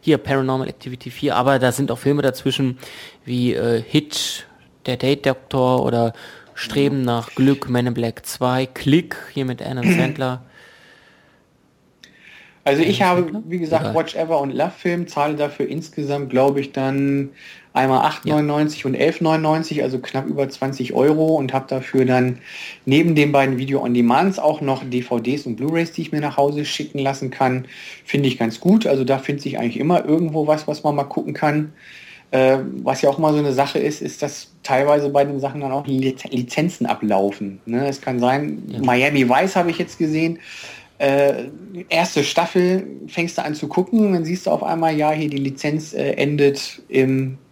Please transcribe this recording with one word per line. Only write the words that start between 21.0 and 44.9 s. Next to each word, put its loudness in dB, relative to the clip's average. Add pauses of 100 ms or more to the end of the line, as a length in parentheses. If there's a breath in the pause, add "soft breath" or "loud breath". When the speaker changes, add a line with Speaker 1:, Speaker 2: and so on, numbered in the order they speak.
Speaker 2:
und -2
habe -2
dafür 0
dann 2 (480 loud breath)
neben 4
den 4
beiden 4
Video-on-Demands 2
auch 0
noch -2
D -4
V -2
Ds -4
und -6
Blu-rays, -2
die -8
ich -6
mir -2
nach -4
Hause 2
schicken -6
lassen -2
kann. 0 (380 loud breath)
Finde 0
ich -4
ganz -2
gut. 4
Also 2
da 2
findet -6
sich -6
eigentlich -2
immer 2
irgendwo 0
was, 0
was -6
man 0
mal 0
gucken -6
kann. 0 (640 loud breath)
Äh, 6 (240)
was 0
ja 4
auch 0
mal 4
so 2
eine 0
Sache 0
ist, -2
ist, -8
dass -8 (120)
teilweise 2
bei 4
den -4
Sachen -4
dann -4
auch -4
Liz-, -2
Lizenzen -2
ablaufen, -2
ne? -2
Es -8
kann -4
sein, 0
Speaker 1:
Ja. -8
Speaker 2:
Miami 4
Vice 2
habe 2
ich -4
jetzt -6
gesehen, 0 (580 loud breath)
äh, 4 (560)
erste 2
Staffel 2 (200)
fängst -4
du -4
an -4
zu -6
gucken, 2
dann 0
siehst -4
du 2
auf 0
einmal, 0